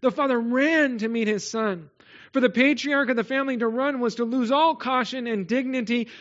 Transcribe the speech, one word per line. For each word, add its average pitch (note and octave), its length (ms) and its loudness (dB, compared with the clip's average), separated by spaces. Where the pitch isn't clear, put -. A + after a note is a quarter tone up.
The B3+ 80 4
Father C4+ 280 0
ran C4 600 2
to A3 100 -2
meet A3+ 200 0
his G#3+ 200 -2
Son. G3 400 -4
For C4+ 80 0
the B3 100 4
patriarch C#4 600 2
of B3+ 40 0
the A3+ 80 0
family C4+ 360 -2
to A#3 100 0
run C4 320 -2
was A#3 160 -2
to A#3+ 80 -2
lose A#3+ 260 0
all D#4 240 4
caution B3+ 540 -2
and G#3 180 -2
dignity, B3 640 -2